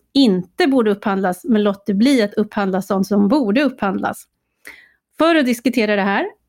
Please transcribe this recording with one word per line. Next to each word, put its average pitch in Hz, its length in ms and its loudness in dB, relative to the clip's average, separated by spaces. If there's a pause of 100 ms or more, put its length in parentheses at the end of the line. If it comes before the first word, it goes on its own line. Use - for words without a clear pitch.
(140)
inte 247 540 2
borde 247 240 2
upphandlas 196 520 -4
men 214 200 0
låter 202 300 -2
bli 240 280 2
att 208 120 -2
upphandla 196 480 -2
sånt 190 260 -2
som 202 200 2
borde 247 360 0
upphandlas. 202 600 -4 (920)
För 330 180 2
att 294 100 2
diskutera 233 500 0
det 202 60 0
här 202 240 -2 (240)